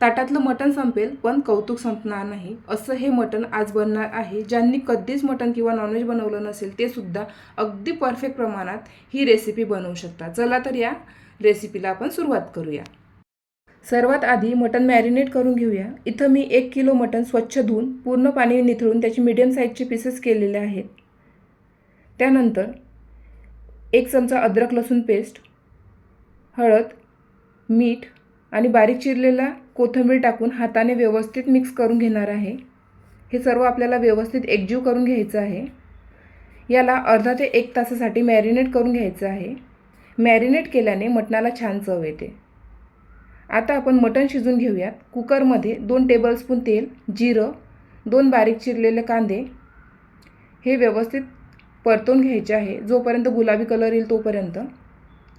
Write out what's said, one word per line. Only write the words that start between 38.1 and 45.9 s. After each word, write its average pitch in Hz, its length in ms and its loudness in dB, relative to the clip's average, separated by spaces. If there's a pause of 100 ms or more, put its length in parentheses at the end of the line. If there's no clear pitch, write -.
मॅरिनेट 233 500 4
करून 247 220 2
घ्यायचं 196 340 -4
आहे. 196 280 -8 (640)
मॅरिनेट 240 540 4
केल्याने 214 340 2
मटणाला 226 420 0 (100)
छान 202 200 -4
चव 185 240 -4
येते. - 400 -10 (1080)
आता 226 260 0
आपण 269 200 2
मटण 254 340 4
शिजून 247 280 0
घेऊयात. 208 340 -2 (220)
कुकरमध्ये 240 600 0
दोन 254 340 0